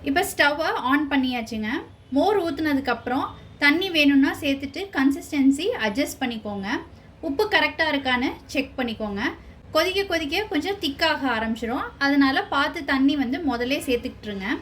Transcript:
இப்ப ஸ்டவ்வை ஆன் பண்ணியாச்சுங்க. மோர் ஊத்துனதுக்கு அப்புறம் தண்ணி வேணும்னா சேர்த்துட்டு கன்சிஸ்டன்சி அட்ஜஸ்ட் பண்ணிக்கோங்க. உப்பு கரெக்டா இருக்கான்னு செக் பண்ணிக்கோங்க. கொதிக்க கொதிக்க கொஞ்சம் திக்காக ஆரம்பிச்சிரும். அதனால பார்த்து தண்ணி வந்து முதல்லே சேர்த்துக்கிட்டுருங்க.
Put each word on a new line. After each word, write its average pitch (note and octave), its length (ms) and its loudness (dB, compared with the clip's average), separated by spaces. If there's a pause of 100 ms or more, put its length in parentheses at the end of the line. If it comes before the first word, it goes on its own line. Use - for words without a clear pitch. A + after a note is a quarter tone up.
இப்ப D#4+ 220 2
ஸ்டவ்வை D4+ 400 2 (180)
ஆன் D4 220 4
பண்ணியாச்சுங்க. A#3+ 580 -2 (480)
மோர் G4 280 4
ஊத்துனதுக்கு C#4+ 500 0
அப்புறம் B3+ 300 -4 (380)
தண்ணி D#4 320 4
வேணும்னா C#4+ 380 6 (100)
சேர்த்துட்டு C#4 400 -2 (140)
கன்சிஸ்டன்சி C#4+ 720 2 (180)
அட்ஜஸ்ட் A3 360 -2
பண்ணிக்கோங்க. G#3+ 440 -6 (640)
உப்பு D4 160 2 (100)
கரெக்டா D4+ 380 2
இருக்கான்னு C4+ 380 0 (240)
செக் C4+ 260 -4
பண்ணிக்கோங்க. G#3+ 420 -4 (540)
கொதிக்க F#4+ 340 0
கொதிக்க E4 420 -2
கொஞ்சம் F#4 320 -2
திக்காக D4 520 -2
ஆரம்பிச்சிரும். A3+ 500 -4 (180)
அதனால C#4 480 4
பார்த்து D4 260 0 (140)
தண்ணி C4+ 300 4
வந்து B3 160 -2 (100)
முதல்லே B3 380 0
சேர்த்துக்கிட்டுருங்க. A3 640 -4 (120)